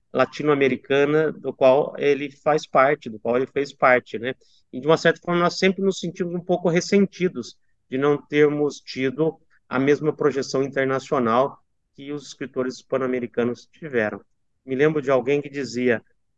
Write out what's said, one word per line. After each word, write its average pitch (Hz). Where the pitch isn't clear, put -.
latino-americana, 143
do 131
qual 135
ele 143
faz 156
parte, 135
do 110
qual 120
ele 131
fez 139
parte, 123
né? 123
E, -
de 135
uma 156
certa 165
forma, 170
nós 170
sempre 190
nos 190
sentimos 175
um 180
pouco 175
ressentidos 180
de 131
não 143
termos 147
tido 135
a 127
mesma 143
projeção 135
internacional 135
que 139
os 143
escritores 127
hispano-americanos 123
tiveram. 110
Me 131
lembro 151
de 135
alguém 135
que 143
dizia, 123